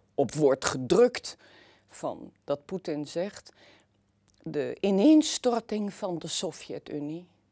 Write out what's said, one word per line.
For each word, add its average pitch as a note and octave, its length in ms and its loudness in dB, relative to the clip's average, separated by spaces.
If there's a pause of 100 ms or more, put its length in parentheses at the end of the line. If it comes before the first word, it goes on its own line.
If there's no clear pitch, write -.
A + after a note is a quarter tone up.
(160)
op C3+ 160 0
wordt C#3+ 340 4
gedrukt F#3 720 2 (520)
van - 420 -10 (120)
dat C#3+ 220 -6
Poetin D3+ 420 -8
zegt: - 440 -8 (960)
"De C#3 320 -6
ineenstorting A3 1120 2
van F3+ 260 -6
de E3+ 80 -10
Sovjet-Unie D#3 1000 -8 (240)